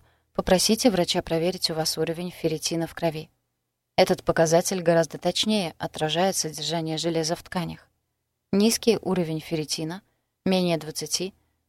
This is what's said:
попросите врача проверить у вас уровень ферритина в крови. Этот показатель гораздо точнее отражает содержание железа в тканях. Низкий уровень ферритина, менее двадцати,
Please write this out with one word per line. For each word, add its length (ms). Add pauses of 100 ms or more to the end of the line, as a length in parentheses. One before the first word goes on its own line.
(320)
попросите 600
врача 300
проверить 480
у 40
вас 240
уровень 320
ферритина 560
в 80
крови. 340 (680)
Этот 260
показатель 580
гораздо 380
точнее 580
отражает 600
содержание 600
железа 380
в 80
тканях. 460 (640)
Низкий 500
уровень 380
ферритина, 600 (440)
менее 320
двадцати, 560 (340)